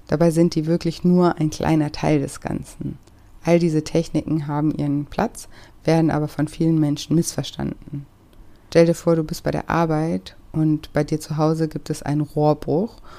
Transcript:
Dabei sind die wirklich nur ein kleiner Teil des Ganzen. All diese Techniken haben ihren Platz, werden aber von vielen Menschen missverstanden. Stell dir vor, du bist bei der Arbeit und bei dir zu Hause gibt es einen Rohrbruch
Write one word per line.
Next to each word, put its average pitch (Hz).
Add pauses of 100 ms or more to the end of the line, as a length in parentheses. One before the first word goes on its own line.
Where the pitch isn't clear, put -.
Dabei 165
sind 170
die 156
wirklich 165
nur 180
ein 156
kleiner 151
Teil 151
des 139
Ganzen. - (460)
All 170
diese 156
Techniken 156
haben 147
ihren 143
Platz, - (360)
werden 160
aber 151
von 147
vielen 165
Menschen 147
missverstanden. 143 (640)
Stell 170
dir 170
vor, 170
du 165
bist 156
bei -
der -
Arbeit 165 (160)
und 156
bei 151
dir 151
zu 151
Hause 160
gibt 156
es -
einen 147
Rohrbruch 151 (220)